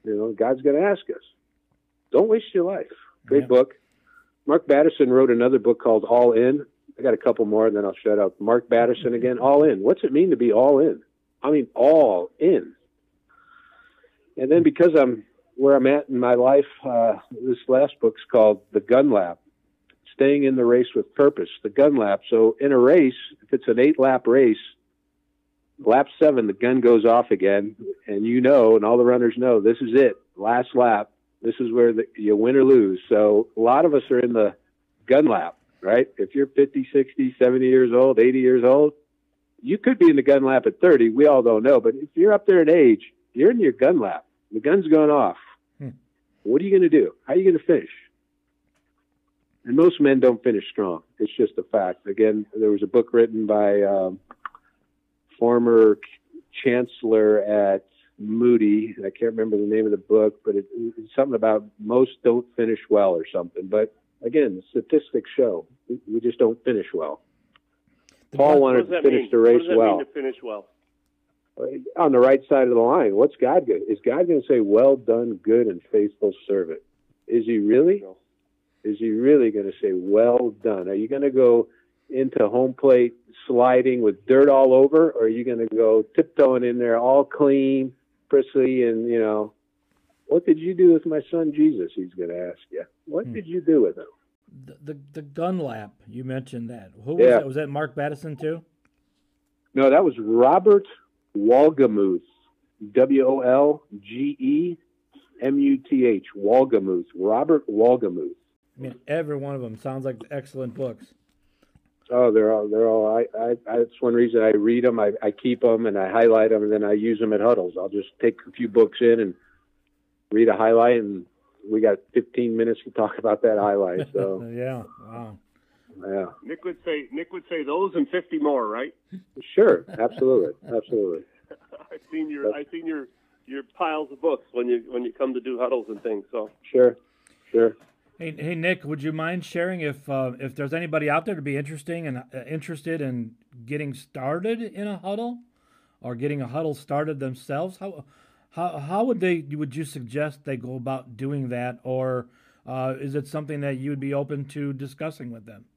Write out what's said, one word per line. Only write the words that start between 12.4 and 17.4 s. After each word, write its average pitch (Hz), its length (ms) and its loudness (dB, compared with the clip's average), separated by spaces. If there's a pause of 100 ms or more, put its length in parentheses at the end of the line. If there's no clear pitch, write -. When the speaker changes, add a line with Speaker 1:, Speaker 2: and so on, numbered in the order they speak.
Speaker 1:
And 131 140 -6
then 170 120 4
because 156 320 2
I'm 123 300 2 (300)
where 139 200 4
I'm 131 120 2
at 143 220 0
in 131 100 -4
my 123 160 2
life, 131 300 2 (200)
uh, 117 300 0 (160)
this 123 260 -6 (100)